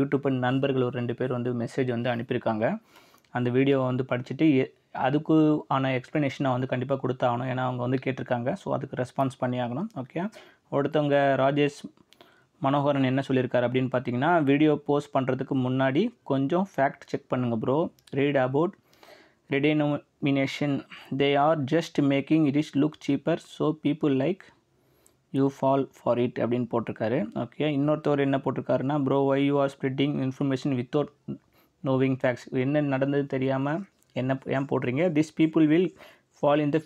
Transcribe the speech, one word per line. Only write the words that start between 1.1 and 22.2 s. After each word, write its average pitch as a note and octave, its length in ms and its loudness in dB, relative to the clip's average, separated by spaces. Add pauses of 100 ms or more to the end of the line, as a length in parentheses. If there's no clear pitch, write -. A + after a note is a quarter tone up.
பேர் B2+ 160 -4
வந்து B2 240 -2
மெசேஜ் A#2+ 340 -4
வந்து B2 220 -2
அனுப்பியிருக்காங்க. A#2 680 -2 (520)
அந்த B2 200 -2
வீடியோவை C3+ 360 2
வந்து B2+ 220 -2
படிச்சுட்டு C3+ 480 2
எ-, - 200 0 (160)
அதுக்கு D3+ 760 2
ஆன C3 320 0
எக்ஸ்ப்ளனேஷன் C#3+ 380 -2
நான் C3+ 140 0
வந்து B2+ 140 -2
கண்டிப்பா B2+ 280 -2
கொடுத்தாகணும். B2+ 540 -2
ஏன்னா, B2+ 80 -4
அவங்க B2+ 260 -4
வந்து C3 220 0
கேட்டிருக்காங்க. B2+ 480 -4
So, C#3+ 220 -6
அதுக்கு C3+ 220 -6
ரெஸ்பான்ஸ் C3 420 -4
பண்ணி B2+ 220 -4
ஆகணும். B2 340 -6
ஓகே, E3+ 360 -8 (420)
ஒருத்தவங்க D3 440 0 (200)
ராஜேஷ் C#3+ 480 0 (760)
மனோகரன் C#3 400 2
என்ன C3 260 0
சொல்லியிருக்காரு B2 400 2
அப்படின்னு C3 280 0
பார்த்தீங்கன்னா, B2+ 460 0
"வீடியோ C#3+ 440 4
போஸ்ட் C#3+ 300 0
பண்றதுக்கு C3 380 -2
முன்னாடி C3 680 0
கொஞ்சம் C#3+ 540 -2
ஃபேக்ட் C#3 300 -2
செக் - 220 -8
பண்ணுங்க B2 280 -2
ப்ரோ. B2+ 340 0 (240)
Read C3+ 340 2
about D3+ 220 0 (800)
redenomination. C#3+ 1300 0 (320)
They C#3 180 4
are D3 380 2
just D#3+ 280 -2
making C#3 560 2